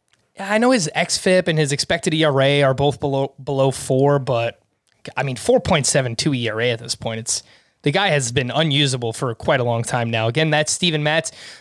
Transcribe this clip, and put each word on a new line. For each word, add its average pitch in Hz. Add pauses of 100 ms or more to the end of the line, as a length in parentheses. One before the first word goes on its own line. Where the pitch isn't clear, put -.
(360)
Yeah, 196
I 214
know 247
his 214
X 170
fip 185
and 160
his 147
expected -
E 160
R 135
A 143
are 135
both 139
below, 139 (100)
below 135
four, 139
but 117 (560)
I -
mean, 131
four 247
point 147
seven 127
two 147
E 120
R 110
A 123
at 117
this 113
point. 113
It's, - (420)
the 147
guy 196
has 139
been 123
unusable 135
for 123
quite 143
a 120
long 117
time 117
now. 113
Again, 156
that's 151
Steven 156
Matz. 156 (300)